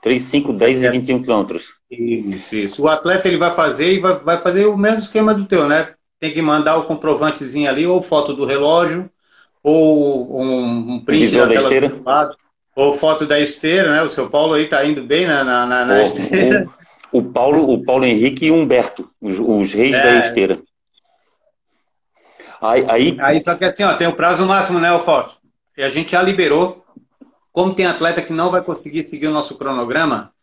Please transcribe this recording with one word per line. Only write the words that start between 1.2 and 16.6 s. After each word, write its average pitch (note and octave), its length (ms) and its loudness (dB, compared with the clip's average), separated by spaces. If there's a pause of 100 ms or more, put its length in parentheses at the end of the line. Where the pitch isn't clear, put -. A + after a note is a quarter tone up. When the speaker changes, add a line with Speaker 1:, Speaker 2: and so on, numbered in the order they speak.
Speaker 1:
quilômetros. G#2 540 -4 (120)
Speaker 2:
Isso, A2 680 -6
isso. G2+ 260 -6
O D3+ 60 2
atleta F3+ 400 0
ele F3 100 0
vai E3+ 160 0
fazer D#3+ 380 0
e F#3+ 80 0
vai, F#3 180 0
vai E3+ 220 0
fazer F#3+ 260 2
o G#3 100 2
mesmo G#3+ 220 2
esquema G#3+ 340 0
do G3+ 120 -2
teu, E3+ 240 0
né? D#3 260 0 (240)
Tem D#3 140 -6
que D#3+ 100 -2
mandar D3+ 360 2
o - 80 -4
comprovantezinho D3 840 -2
ali, D3 160 0
ou F3+ 160 2
foto D3 320 0
do C#3 100 -4
relógio, D#3+ 640 0 (560)
ou C#3+ 760 2
um, B2 540 -4
um A#2+ 100 -10
print D3 180 2
Speaker 1:
Visual A#2 260 4
Speaker 2:
da A#2 60 4
Speaker 1:
da C3+ 60 2
Speaker 2:
tela C3+ 80 2
do C3+ 60 2
Speaker 1:
esteira. C3+ 220 2
Speaker 2:
celular, D3 340 0 (460)
ou C#3+ 160 2
foto D#3 340 0
da D3 140 2
esteira, D#3 520 0
né? D#3 100 2
O D3+ 80 -2
seu C3 180 -6
Paulo D#3 240 0
aí D3+ 140 0
tá C#3+ 180 0
indo D3 180 -2
bem D3+ 240 0
na, D3 160 0
na, B2 240 0
na, B2 200 0
na G2+ 80 2
Speaker 1:
O, G#2 80 4
Speaker 2:
esteira. G2 680 0 (420)